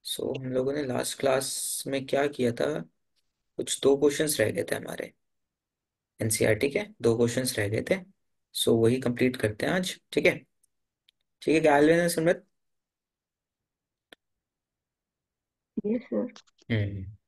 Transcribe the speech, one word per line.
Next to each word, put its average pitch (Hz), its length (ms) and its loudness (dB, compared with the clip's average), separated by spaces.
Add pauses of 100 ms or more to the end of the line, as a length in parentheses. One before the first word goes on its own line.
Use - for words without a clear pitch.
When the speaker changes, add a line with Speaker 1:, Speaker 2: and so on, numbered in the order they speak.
Speaker 1:
So, - 340 -6
हम 131 60 -10
लोगों 131 280 -2
ने 147 100 -4
last 127 360 -4
class - 680 -2
में 135 180 -4
क्या 139 220 0
किया 127 240 0
था? 147 280 -2 (800)
कुछ - 220 -4
दो 139 160 6
questions 147 420 2
रह 107 120 2
गए 90 120 -4
थे - 120 -4
हमारे, - 380 -10 (1040)
एनसीईआरटी 113 500 2
के 180 100 -2 (220)
दो 117 160 4
questions 123 420 0
रह 104 80 -2
गए 113 140 -2
थे। 180 140 0 (600)
So, - 120 -2 (160)
वही 123 160 4
complete 127 380 0
करते - 280 -2
हैं 151 80 0
आज, 180 260 -4 (120)
ठीक 151 140 0
है? - 200 2 (960)
ठीक 147 140 2
है, 160 40 4
क्या 151 140 4
हाल 147 180 6
है, 170 180 4
Samrit? 170 360 0 (3500)
Speaker 2:
Yes, 220 180 -2
sir। 226 300 -6 (380)
Speaker 1:
हम्म। 101 340 -4 (220)